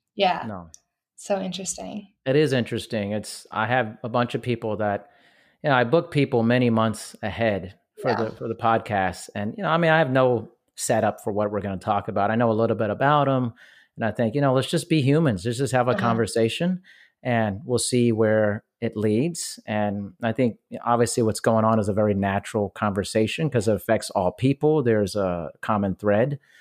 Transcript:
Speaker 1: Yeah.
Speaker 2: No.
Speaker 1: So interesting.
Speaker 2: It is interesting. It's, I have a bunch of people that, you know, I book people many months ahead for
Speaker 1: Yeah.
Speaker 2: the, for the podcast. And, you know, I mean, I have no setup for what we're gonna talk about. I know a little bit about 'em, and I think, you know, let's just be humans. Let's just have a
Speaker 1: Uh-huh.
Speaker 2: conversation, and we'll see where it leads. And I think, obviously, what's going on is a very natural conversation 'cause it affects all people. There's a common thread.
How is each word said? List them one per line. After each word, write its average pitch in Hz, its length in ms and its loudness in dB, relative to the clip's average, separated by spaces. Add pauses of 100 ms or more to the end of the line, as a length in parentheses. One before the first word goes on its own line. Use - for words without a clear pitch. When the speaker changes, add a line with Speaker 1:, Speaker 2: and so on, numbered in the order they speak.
(160)
Speaker 1:
Yeah. 185 320 0
Speaker 2:
No. 90 220 -12 (460)
Speaker 1:
So - 240 -4
interesting. 190 680 -8 (180)
Speaker 2:
It 135 100 0
is 147 160 4
interesting. 113 600 -4
It's, - 400 -8
I 107 160 -2
have 117 360 0
a 120 60 -8
bunch 120 260 0
of 113 60 -4
people 113 360 -4
that, 104 340 -2 (520)
you 156 60 0
know, 135 60 4
I 123 80 4
book 165 280 0
people 135 320 2
many 120 260 4
months 113 520 0
ahead 98 540 -2 (260)
for 131 80 -2
Speaker 1:
Yeah. 110 140 0
Speaker 2:
the, 110 80 -4
for 123 160 -10
the 113 80 -4
podcast. 107 800 0
And, 104 220 -4
you 208 60 -8
know, 160 60 -2
I 160 80 2
mean, 170 140 2
I 160 80 4
have 147 100 2
no 127 400 2 (260)
setup 110 460 0
for 110 120 -6
what 104 180 -2
we're 107 80 -4
gonna 98 160 -4
talk 101 320 -2
about. 101 240 0
I 113 40 0
know 117 140 2
a 113 40 2
little 110 240 2
bit 107 120 -2
about 139 380 2
'em, 127 260 0 (440)
and 113 80 -4
I 107 60 0
think, 113 220 0
you 143 60 0
know, 139 140 2
let's 131 160 0
just 160 180 -2
be 160 140 2
humans. 131 440 2
Let's 117 120 -2
just 131 160 -2
have 127 160 2
a - 20 2
Speaker 1:
Uh-huh. 107 80 0
Speaker 2:
conversation, 117 840 0 (400)
and 110 440 0
we'll 123 140 0
see 120 340 2
where 107 500 2 (160)
it 113 160 -4
leads. 110 680 -2
And 104 480 -2 (100)
I 113 80 0
think, 117 240 0 (300)
obviously, 120 360 2
what's 110 200 0
going 110 240 2
on 110 140 4
is 104 100 0
a 104 40 -2
very 107 200 2
natural 98 560 -2
conversation 110 800 -2
'cause 110 180 0
it 107 80 2
affects 107 360 -2
all 98 200 0
people. 147 500 0
There's 107 360 0
a 87 420 -2
common 101 360 0
thread. 113 440 0 (220)